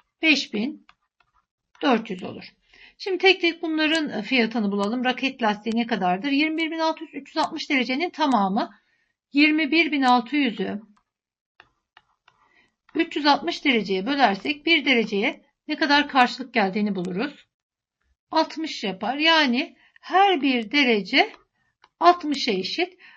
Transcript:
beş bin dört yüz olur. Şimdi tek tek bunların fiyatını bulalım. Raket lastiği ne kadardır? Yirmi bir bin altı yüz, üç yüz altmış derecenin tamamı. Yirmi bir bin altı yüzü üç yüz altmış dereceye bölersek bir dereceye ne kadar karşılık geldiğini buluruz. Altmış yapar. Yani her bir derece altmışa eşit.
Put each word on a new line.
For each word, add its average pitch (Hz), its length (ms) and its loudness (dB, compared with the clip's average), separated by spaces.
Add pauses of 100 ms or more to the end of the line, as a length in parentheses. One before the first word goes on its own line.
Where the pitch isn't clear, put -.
(220)
beş 311 320 2
bin 247 320 -6 (960)
dört 269 280 0
yüz - 140 -10
olur. - 200 -14 (540)
Şimdi 370 200 -4
tek 370 240 4
tek 330 200 -2
bunların 311 600 -2
fiyatını 226 500 0
bulalım. 202 340 -2
Raket 262 360 -4
lastiği 214 340 -2
ne 233 120 -2
kadardır? 233 440 -2
Yirmi 311 260 0
bir 320 140 -4
bin 320 80 -6
altı 320 240 -2
yüz, 311 100 -16
üç 277 220 -16
yüz - 20 -2
altmış 311 320 -4
derecenin 269 400 -2
tamamı. 240 600 0 (640)
Yirmi 302 380 2
bir 320 200 2
bin 285 100 -2
altı 247 340 2
yüzü 202 460 -2 (2250)
üç 330 200 -2
yüz 294 100 -4
altmış 302 400 0
dereceye 196 400 0
bölersek 269 600 0
bir 320 200 2
dereceye 233 600 0 (220)
ne 302 80 -4
kadar 285 320 2
karşılık 262 460 0
geldiğini 208 420 0
buluruz. 185 520 -6 (840)
Altmış 320 520 -2
yapar. 247 340 -4
Yani 302 580 2 (260)
her 359 400 4
bir 247 300 0
derece 262 600 2 (680)
altmışa 311 520 2
eşit. 196 420 -4 (240)